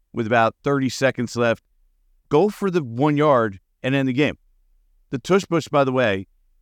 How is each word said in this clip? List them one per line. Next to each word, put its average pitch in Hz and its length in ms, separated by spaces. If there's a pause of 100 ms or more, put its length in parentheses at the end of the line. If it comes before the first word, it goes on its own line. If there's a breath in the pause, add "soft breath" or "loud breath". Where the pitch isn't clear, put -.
(140)
with 117 120
about 113 280 (100)
thirty 139 240
seconds 123 480
left, 117 260 (680)
go 170 200
for 202 240
the 170 100
one 135 340
yard 123 440 (240)
and 131 100
end 135 140
the 131 40
game. 123 240 (720)
The 139 80
tush 180 300
push, 165 200
by 143 160
the 131 80
way, 104 340 (360)